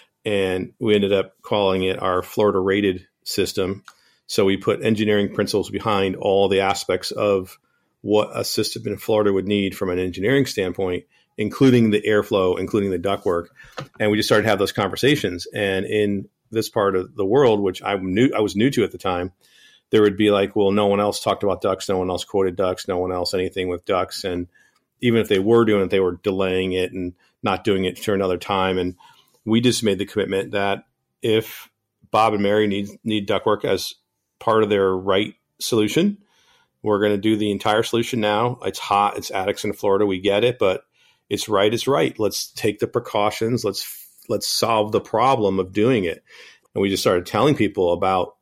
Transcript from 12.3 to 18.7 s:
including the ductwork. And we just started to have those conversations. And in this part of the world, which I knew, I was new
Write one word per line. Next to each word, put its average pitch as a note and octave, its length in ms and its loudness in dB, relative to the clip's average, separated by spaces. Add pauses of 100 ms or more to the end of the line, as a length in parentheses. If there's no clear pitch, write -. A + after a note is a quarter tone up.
including G2 320 -2
the F2+ 80 -2
ductwork. F2+ 500 -2 (520)
And G#2+ 100 2
we G#2+ 60 2
just G#2+ 120 -2
started G#2+ 160 4
to A2 40 0
have G2+ 100 2
those G2 140 0
conversations. G2+ 800 0
And G2 320 -2
in G2+ 440 -2 (220)
this A2 180 -4
part G2 280 0
of F#2 180 -4
the G2+ 120 -2
world, A2+ 340 4
which F#2+ 220 -4
I G2+ 140 -4
knew, F#2+ 380 2
I G#2+ 60 0
was G2 160 0
new A#2+ 140 2